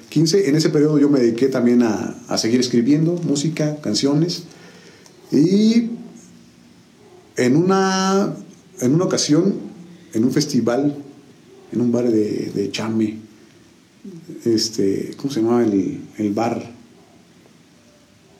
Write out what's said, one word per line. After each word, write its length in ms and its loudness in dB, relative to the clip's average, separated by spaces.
quince. 400 2
En 60 2
ese 140 2
periodo 280 2
yo 120 4
me 100 2
dediqué 280 2
también 360 2
a, 320 -2
a 120 -4
seguir 200 0
escribiendo 640 2
música, 580 -2
canciones. 640 0
Y 580 4
en 180 2
una, 800 2
en 140 2
una 100 2
ocasión, 640 0
en 120 0
un 60 0
festival, 640 0
en 100 -2
un 100 0
bar 200 0
de, 420 -2
de 180 -4
Chame, 460 -4
este, 720 -2
¿cómo 160 -8
se 80 -2
llamaba 220 2
el, 380 -2
el 140 -2
bar? 380 -4